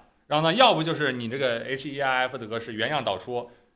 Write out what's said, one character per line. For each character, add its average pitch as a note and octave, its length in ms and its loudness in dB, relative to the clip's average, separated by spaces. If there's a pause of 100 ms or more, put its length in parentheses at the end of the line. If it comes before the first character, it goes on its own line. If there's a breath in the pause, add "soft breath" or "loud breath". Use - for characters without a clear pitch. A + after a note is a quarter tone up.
(280)
然 D3+ 120 2
后 D#3+ 80 4
呢， E3+ 60 4
要 A#3+ 180 8
不 D#3+ 100 2
就 D#3+ 120 -2
是 C#3 180 0
你 A#2+ 160 -6
这 B2 80 -4
个 B2 280 -2
H C3+ 260 -6
E C#3 100 -6
I C3 280 2
F B2+ 100 -8
的 A#2 80 -10
格 A2+ 120 -6
式 A#2 140 -8
原 A2 160 -2
样 C#3+ 160 -2
导 G2 140 0
出， A#2+ 320 -8 (260 soft breath)